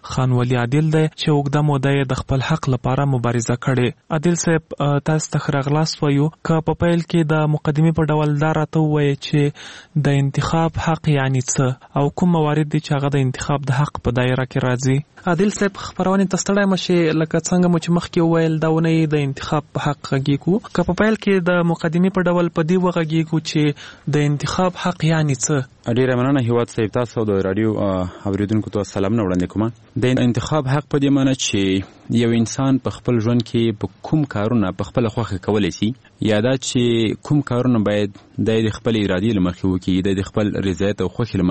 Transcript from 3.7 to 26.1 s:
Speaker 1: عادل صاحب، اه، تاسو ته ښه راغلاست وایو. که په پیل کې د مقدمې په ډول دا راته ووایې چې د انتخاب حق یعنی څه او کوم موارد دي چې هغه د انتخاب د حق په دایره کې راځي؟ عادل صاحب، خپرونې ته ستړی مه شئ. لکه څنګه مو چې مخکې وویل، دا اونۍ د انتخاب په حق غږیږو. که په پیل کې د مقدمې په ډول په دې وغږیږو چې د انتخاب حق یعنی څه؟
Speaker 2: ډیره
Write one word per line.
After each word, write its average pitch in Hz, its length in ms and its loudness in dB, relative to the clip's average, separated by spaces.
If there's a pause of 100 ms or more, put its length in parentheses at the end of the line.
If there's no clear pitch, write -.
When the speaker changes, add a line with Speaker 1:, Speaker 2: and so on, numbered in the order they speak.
Speaker 1:
عادل 165 260 0
صاحب، 160 280 0 (160)
اه، 143 200 0
تاسو 156 320 -2
ته 147 80 0
ښه 143 180 -2
راغلاست 151 460 -2
وایو. 143 260 2 (140)
که 165 240 0
په 160 60 0
پیل 170 280 0
کې 170 200 0 (120)
د - 0 - (220)
مقدمې 156 420 2
په 160 140 2
ډول 151 280 0
دا 156 200 2
راته 156 200 -2
ووایې 147 360 2 (100)
چې 147 160 2 (540)
د 143 260 2
انتخاب 160 640 0
حق 160 240 -2
یعنی 135 320 2
څه - 560 -2
او 143 120 2
کوم 180 280 0
موارد 151 320 0
دي 151 100 -2
چې - 180 -6
هغه 139 120 0
د 139 160 0
انتخاب 139 460 -4
د 131 100 2
حق - 220 -4
په 123 80 0
دایره 127 340 0
کې - 220 -4
راځي؟ 127 300 0 (280)
عادل 185 240 2
صاحب، 196 380 -4
خپرونې 190 400 0
ته 190 100 -2
ستړی 202 280 0
مه 190 100 2
شئ. 175 60 -4 (120)
لکه 160 460 0
څنګه 180 320 2
مو 165 80 2
چې 170 180 -2
مخکې - 240 -2
وویل، 165 380 2
دا 160 80 0
اونۍ 160 440 2
د 151 140 2
انتخاب 139 480 -4
په 135 100 -4
حق 147 160 -2 (100)
غږیږو. 143 680 0
که 175 120 2
په 180 60 -2
پیل 214 220 2
کې 202 180 0 (160)
د 180 200 2
مقدمې 170 460 0
په 185 120 2
ډول 175 220 2
په 170 140 -2
دې 175 220 2
وغږیږو 160 540 0
چې 156 220 -2 (520)
د 147 160 2
انتخاب 165 520 -2
حق 175 240 -2
یعنی 156 300 2
څه؟ 151 200 -2 (440)
Speaker 2:
ډیره 131 200 2